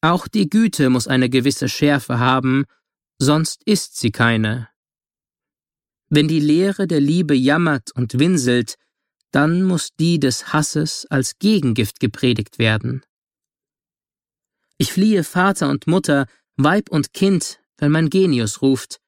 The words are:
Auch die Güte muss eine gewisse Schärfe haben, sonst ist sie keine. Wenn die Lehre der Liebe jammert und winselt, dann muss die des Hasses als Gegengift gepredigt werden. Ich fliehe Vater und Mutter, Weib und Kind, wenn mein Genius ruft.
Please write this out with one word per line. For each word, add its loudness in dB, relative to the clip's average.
Auch 0
die -2
Güte 0
muss 0
eine 0
gewisse 0
Schärfe -2
haben, 0
sonst 0
ist -2
sie -2
keine. -2
Wenn 4
die 0
Lehre 0
der 0
Liebe 2
jammert 0
und -4
winselt, 0
dann 2
muss -2
die 2
des -2
Hasses -4
als -4
Gegengift 0
gepredigt -2
werden. -2
Ich -4
fliehe 2
Vater 0
und -4
Mutter, 0
Weib 0
und -2
Kind, 0
wenn 0
mein 0
Genius 0
ruft. -2